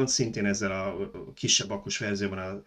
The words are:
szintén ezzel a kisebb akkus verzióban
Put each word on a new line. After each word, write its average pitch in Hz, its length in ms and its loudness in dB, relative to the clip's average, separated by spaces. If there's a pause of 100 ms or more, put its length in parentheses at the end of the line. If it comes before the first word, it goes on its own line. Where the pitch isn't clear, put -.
szintén 110 420 2
ezzel 98 260 2
a 95 240 -2 (380)
kisebb - 360 2
akkus 98 280 -4
verzióban 98 680 -2